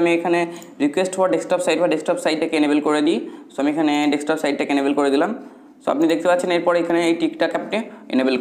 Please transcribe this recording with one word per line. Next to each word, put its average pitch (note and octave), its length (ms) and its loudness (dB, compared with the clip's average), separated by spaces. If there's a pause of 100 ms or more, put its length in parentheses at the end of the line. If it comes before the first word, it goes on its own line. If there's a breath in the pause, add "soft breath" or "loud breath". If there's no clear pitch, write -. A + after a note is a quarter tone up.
আমি E3+ 160 2
এখানে F3 220 0 (440 loud breath)
request F#3 340 0
for F#3 160 4
desktop F3 320 0
site D#3+ 180 2
বা F3+ 100 4
desktop E3 300 -2
সাইটটাকে D#3+ 380 0
enable D3 260 2
করে D3+ 200 2
দিই। F#3 100 2 (360 loud breath)
So - 80 -20
আমি C#3+ 120 2
এখানে D3+ 200 2 (180)
desktop D3 320 -2
সাইটটাকে D3 320 0
enable C#3 240 2
করে C#3+ 140 2
দিলাম। E3 180 2 (520 loud breath)
So - 100 -4
আপনি D3 180 2
দেখতে E3 180 0
পাচ্ছেন, F3+ 280 2
এরপর E3+ 240 2
এখানে E3+ 180 0 (100)
এই E3+ 120 4
টিকটাকে D#3+ 400 -2
আপনি - 160 -6 (360 loud breath)
enable C3 280 2